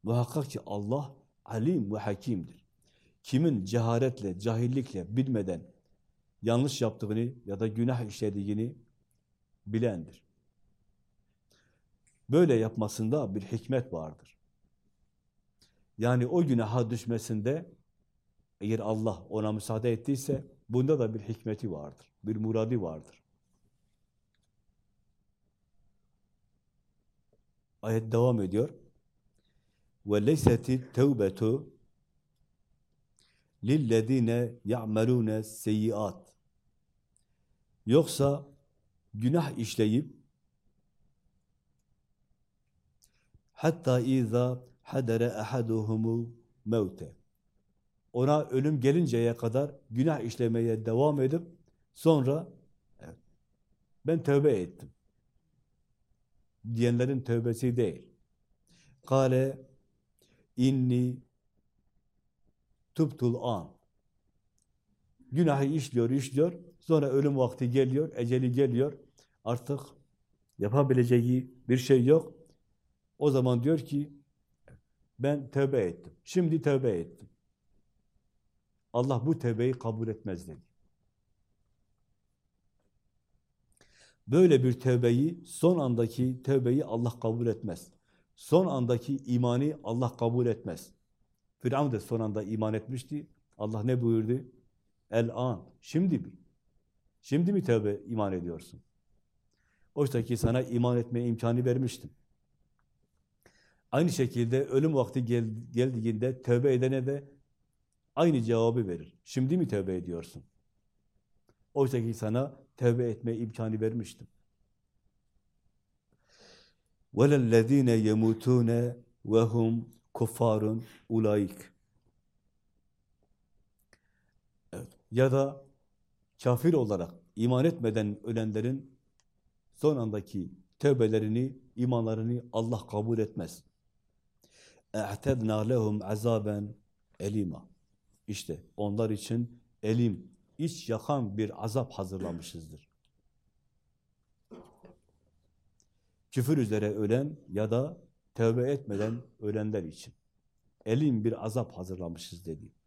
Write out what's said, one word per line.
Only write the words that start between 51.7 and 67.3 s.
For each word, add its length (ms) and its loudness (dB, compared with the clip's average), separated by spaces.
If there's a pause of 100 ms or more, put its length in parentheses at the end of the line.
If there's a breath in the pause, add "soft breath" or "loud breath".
sonra, 560 2 (500)
"Evet, 180 -20 (880)
ben 180 0
tövbe 380 4
ettim" 300 -12 (1800)
diyenlerin 460 2
tövbesi 560 -2
değil. 300 -2 (1000 soft breath)
Kale 600 2 (920 soft breath)
inni 640 2 (1700)
tubtul 400 0
an. 420 -6 (1500)
Günahı 340 2
işliyor, 440 0
işliyor. 440 0 (260)
Sonra 300 2
ölüm 280 2